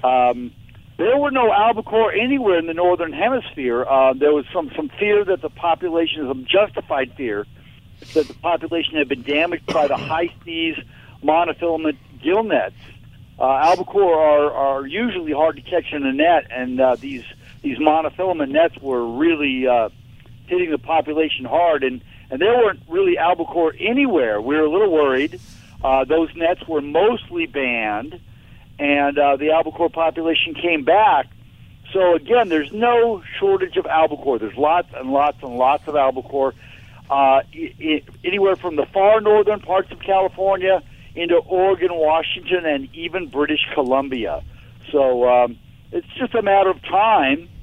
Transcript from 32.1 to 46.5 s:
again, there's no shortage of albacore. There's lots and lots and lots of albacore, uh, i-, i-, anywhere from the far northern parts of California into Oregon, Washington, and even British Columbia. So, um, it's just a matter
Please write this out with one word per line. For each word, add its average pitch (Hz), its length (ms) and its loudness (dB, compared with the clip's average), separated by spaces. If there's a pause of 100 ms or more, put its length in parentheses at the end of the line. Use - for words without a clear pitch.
again, 208 340 2
there's 156 240 -2
no 233 500 2 (160)
shortage 190 380 0
of 165 100 -2
albacore. 151 520 0
There's 104 180 -8
lots 160 400 2
and 131 160 -6
lots 143 300 0
and 123 140 -10
lots 131 300 2
of 151 80 -10
albacore, 135 600 0 (540)
uh, 135 340 4 (200)
i-, 143 180 -12
i-, 156 220 -4 (220)
anywhere 190 320 0
from 165 200 -6
the 143 100 0
far 208 340 4
northern 214 400 2
parts 185 320 -2
of - 80 -18
California 190 840 0 (320)
into 170 220 0
Oregon, 180 580 0
Washington, 165 720 -2
and 139 300 -2
even 165 340 -8
British 147 360 -2 (100)
Columbia. 131 680 -2 (480)
So, 127 380 2
um, 123 300 2 (320)
it's - 280 -8
just 247 160 -6
a 226 80 0
matter 196 280 4